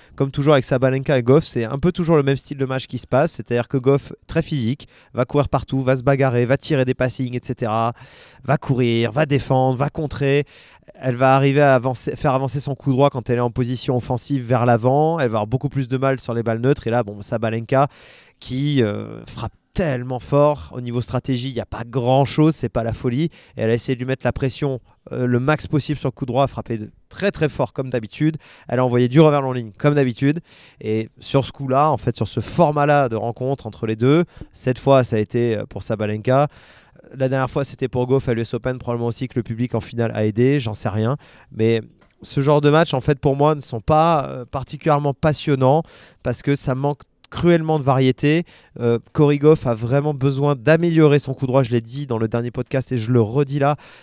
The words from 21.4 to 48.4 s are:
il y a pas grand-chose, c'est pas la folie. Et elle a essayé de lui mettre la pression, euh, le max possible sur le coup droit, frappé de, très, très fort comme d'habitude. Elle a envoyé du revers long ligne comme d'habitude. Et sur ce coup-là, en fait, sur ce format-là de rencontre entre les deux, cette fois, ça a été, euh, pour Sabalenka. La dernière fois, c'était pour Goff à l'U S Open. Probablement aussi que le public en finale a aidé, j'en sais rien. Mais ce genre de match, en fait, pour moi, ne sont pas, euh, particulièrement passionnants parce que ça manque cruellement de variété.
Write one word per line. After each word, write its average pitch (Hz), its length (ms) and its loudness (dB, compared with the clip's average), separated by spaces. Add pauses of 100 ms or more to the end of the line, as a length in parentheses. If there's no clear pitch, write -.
il 123 40 -10
y 113 60 -6
a - 60 -6
pas - 180 -10
grand-chose, 131 680 2
c'est - 160 -6
pas 113 120 -4
la 113 120 -4
folie. 127 300 -2 (320)
Et 113 60 -4
elle 110 80 2
a 117 40 2
essayé 123 200 -2
de 117 60 -8
lui 127 60 -6
mettre 131 180 -4
la 120 80 0
pression, 135 480 -4 (320)
euh, 123 140 -2
le 123 120 2
max 139 280 0
possible 147 320 -2
sur 143 100 -2
le - 40 -6
coup - 120 -8
droit, 127 220 0
frappé 117 320 -6
de, 107 120 -10 (200)
très, 196 200 -2
très 151 200 -2
fort - 240 -4
comme 131 160 -6
d'habitude. 139 460 -2 (320)
Elle 120 100 -2
a 127 60 4
envoyé 123 240 2
du 135 120 6
revers 147 220 6
long 131 100 -4
ligne 117 240 -8
comme 147 180 2
d'habitude. 139 460 0 (400)
Et 110 380 -4
sur 139 260 0
ce - 80 -12
coup-là, 139 380 0
en 131 80 0
fait, - 180 -4
sur 110 120 -4
ce - 120 -6
format-là 147 720 2
de 110 60 -4
rencontre 120 500 -6
entre 110 200 -8
les 110 100 -2
deux, 143 280 4 (300)
cette - 240 -4
fois, 135 260 4
ça 113 120 -4
a - 20 2
été, 117 380 0
euh, 104 100 -8
pour - 160 -12
Sabalenka. 107 640 0 (680)
La 131 140 -2
dernière 131 220 -2
fois, 143 120 -2
c'était - 240 -6
pour 123 200 -2
Goff 131 240 0
à 117 40 2
l'U 113 60 -4
S 113 140 -8
Open. 127 240 -6
Probablement 120 300 -4
aussi 120 200 -6
que - 100 -6
le 113 40 -2
public 117 320 -4
en 113 60 0
finale 117 340 -4
a 110 100 -2
aidé, 123 340 2
j'en 113 160 -6
sais - 140 -6
rien. 110 300 -2 (340)
Mais 110 300 0 (400)
ce - 180 -6
genre 147 220 4
de 147 80 6
match, 160 240 4
en 131 60 0
fait, 147 200 -2
pour 139 160 2
moi, 147 180 4
ne 143 60 -10
sont 117 200 -8
pas, 156 480 2
euh, 131 180 -10
particulièrement 147 640 -2
passionnants 143 720 2 (400)
parce - 180 -4
que 143 160 0
ça 135 180 -2
manque 143 280 -4 (280)
cruellement 160 480 2
de 139 60 -4
variété. 135 600 2 (360)